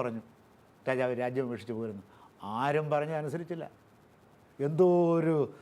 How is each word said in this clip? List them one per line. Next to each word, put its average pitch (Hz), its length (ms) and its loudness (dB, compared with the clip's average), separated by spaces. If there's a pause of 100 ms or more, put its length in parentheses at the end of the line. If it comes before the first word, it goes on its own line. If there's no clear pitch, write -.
പറഞ്ഞു, 113 200 -4 (680)
"രാജാവ് 127 260 0 (100)
രാജ്യം 127 240 -2
ഉപേക്ഷിച്ച് 117 320 -8
പോരുന്നു." 107 240 -8 (560)
ആരും 147 340 0
പറഞ്ഞ 151 200 -2 (100)
അനുസരിച്ചില്ല. 165 420 -8 (1000)
എന്തോ 160 200 4 (300)
ഒരു 160 180 2 (260)